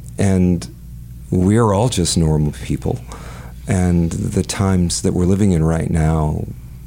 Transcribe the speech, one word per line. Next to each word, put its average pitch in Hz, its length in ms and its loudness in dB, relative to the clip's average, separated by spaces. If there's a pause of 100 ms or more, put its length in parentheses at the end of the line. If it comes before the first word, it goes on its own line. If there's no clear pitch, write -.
(180)
and 90 480 2 (640)
we're 104 440 4
all 113 140 2
just 90 280 0
normal 76 360 2
people. - 480 -4 (680)
And 87 440 2
the - 320 -2
times 95 580 0
that 92 100 0
we're 90 140 2
living 95 260 2
in 80 120 2
right 80 260 0
now, 80 560 0 (400)